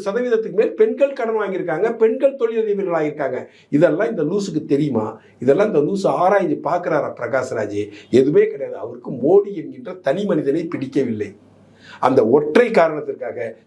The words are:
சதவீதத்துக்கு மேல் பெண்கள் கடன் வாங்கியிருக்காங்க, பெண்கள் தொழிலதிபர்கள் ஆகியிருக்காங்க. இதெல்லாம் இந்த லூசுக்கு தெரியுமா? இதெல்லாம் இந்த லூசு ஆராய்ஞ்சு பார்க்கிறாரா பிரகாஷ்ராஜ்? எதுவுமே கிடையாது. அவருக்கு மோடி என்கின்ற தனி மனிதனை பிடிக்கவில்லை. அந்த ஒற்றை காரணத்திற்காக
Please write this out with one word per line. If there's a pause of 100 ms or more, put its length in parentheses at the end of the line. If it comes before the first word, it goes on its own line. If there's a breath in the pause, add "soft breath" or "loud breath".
சதவீதத்துக்கு
மேல்
பெண்கள்
கடன்
வாங்கியிருக்காங்க,
பெண்கள்
தொழிலதிபர்கள்
ஆகியிருக்காங்க. (240 soft breath)
இதெல்லாம்
இந்த
லூசுக்கு
தெரியுமா? (180 loud breath)
இதெல்லாம்
இந்த
லூசு
ஆராய்ஞ்சு
பார்க்கிறாரா
பிரகாஷ்ராஜ்? (220 loud breath)
எதுவுமே
கிடையாது.
அவருக்கு
மோடி
என்கின்ற
தனி
மனிதனை
பிடிக்கவில்லை. (640 loud breath)
அந்த
ஒற்றை
காரணத்திற்காக (100)